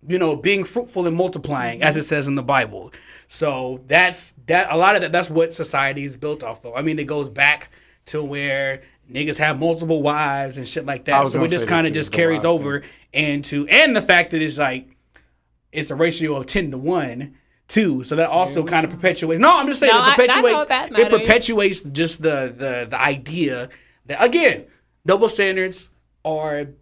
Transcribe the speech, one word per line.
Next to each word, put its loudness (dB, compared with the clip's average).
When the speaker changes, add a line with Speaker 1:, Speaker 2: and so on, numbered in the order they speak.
Speaker 1:
you 0
know, 2
being 0
fruitful -4
and 0
multiplying, -4
as 2
it -4
says -2
in -4
the -4
Bible. -2
So -6
that's, 2
that, 4
a 0
lot 6
of 0
that, -6
that's 0
what 2
society -2
is -12
built -8
off -12
of. -14
I -4
mean, -2
it -6
goes -6
back 0
to -8
where -6
niggas -6
have -2
multiple 0
wives -2
and -10
shit -8
like -8
Speaker 2:
I -2
Speaker 1:
that. 6
Speaker 2:
was -2
Speaker 1:
So 0
it 2
Speaker 2:
gonna 0
Speaker 1:
just 0
Speaker 2:
say -6
that 0
Speaker 1:
kinda 2
Speaker 2:
too, -6
Speaker 1:
just -4
Speaker 2:
the -4
Speaker 1:
carries 2
Speaker 2:
wives -6
Speaker 1:
over 0
Speaker 2:
thing. -20
Speaker 1:
into, -2
and 6
the 2
fact 4
that 0
it's -4
like, -4
it's -6
a -6
ratio 0
of -6
ten -4
to -8
one, -4
too. 0
So -4
that 2
also 0
Speaker 3:
Yeah. -6
Speaker 1:
kinda 2
perpetuates. -2
No, 8
I'm 0
just -2
saying 6
Speaker 4:
No, 6
Speaker 1:
it 2
Speaker 4:
I, 4
I 6
know 6
Speaker 1:
perpetuates. 4
Speaker 4:
that -2
Speaker 1:
It -14
Speaker 4:
matters. 4
Speaker 1:
perpetuates 2
just -4
the, -2
the, -6
the -4
idea -4
that, -4
again, 2
double 4
standards -4
are -4